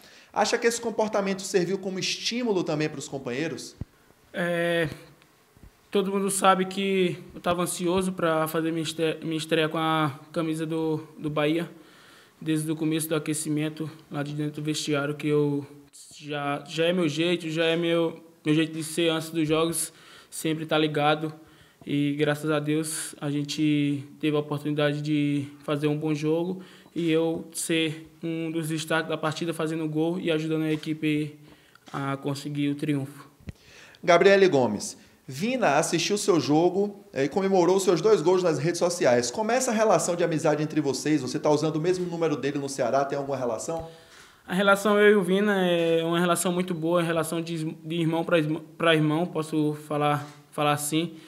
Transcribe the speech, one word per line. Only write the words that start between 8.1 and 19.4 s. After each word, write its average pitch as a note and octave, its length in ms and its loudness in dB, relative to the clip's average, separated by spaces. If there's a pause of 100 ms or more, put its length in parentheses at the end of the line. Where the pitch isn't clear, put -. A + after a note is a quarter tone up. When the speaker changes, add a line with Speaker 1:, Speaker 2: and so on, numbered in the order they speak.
Speaker 2:
pra D#3+ 340 0
fazer D#3+ 240 -2
minha E3 120 -4
estre-, D#3+ 400 -2
minha D#3+ 160 -4
estreia D#3+ 280 0
com D#3 120 -4
a D#3+ 340 2 (180)
camisa D#3+ 360 -2
do, D#3+ 360 -2 (160)
do D3+ 120 -6
Bahia, D3+ 400 0 (680)
desde D#3 320 -2
o D#3 60 -2
começo D#3 320 -2
do E3 60 0
aquecimento, D3+ 760 -2 (200)
lá D3 120 -4
de D3 120 -6
dentro D3+ 260 -4
do - 20 -8
vestiário, D3 520 -2
que D3 120 -6
eu D3 400 2 (520)
já, D3 500 -6
já D#3+ 160 0
é E3+ 80 4
meu F3 160 2
jeito, E3 400 0
já D#3+ 160 0
é E3 120 4
meu, E3+ 460 0 (220)
meu D3+ 100 4
jeito D#3+ 200 2
de D#3+ 100 -6
ser E3+ 240 0
antes D#3+ 220 -2
dos D#3+ 180 0